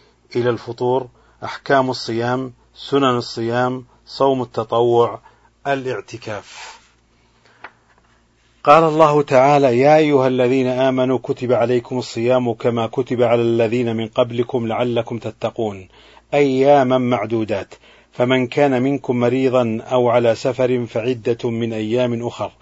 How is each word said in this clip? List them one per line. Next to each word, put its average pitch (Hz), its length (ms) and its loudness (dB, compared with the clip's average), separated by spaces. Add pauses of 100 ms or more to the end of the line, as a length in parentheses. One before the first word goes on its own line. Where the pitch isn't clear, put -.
(360)
إلى 123 140 -2
الفطور، 123 580 -4 (360)
أحكام 131 460 -2
الصيام، 123 640 -6 (220)
سنن 135 420 0
الصيام، 123 680 -4 (200)
صوم 135 360 0
التطوع، 117 760 0 (480)
الاعتكاف. 117 1080 -8 (1900)
قال 151 200 8
الله 151 380 4
تعالى: 139 580 4
"يا 147 180 6
أيها 143 300 4
الذين 127 400 0
آمنوا 131 500 0
كتب 123 340 -6
عليكم 120 460 0
الصيام 120 560 -2
كما 117 340 -2
كتب 123 340 -4
على 120 200 2
الذين 117 540 0
من 113 120 -6
قبلكم 120 600 -2
لعلكم 117 500 -4
تتقون، 107 680 -8 (460)
أياما 135 640 4
معدودات، 110 760 -2 (380)
فمن 127 360 0
كان 135 340 0
منكم 131 380 -2
مريضا 120 640 0 (100)
أو 123 180 2
على 117 260 2
سفر 127 500 -2
فعدة 117 640 -4
من 113 240 -4
أيام 117 540 -4
أخر، 104 240 -8 (100)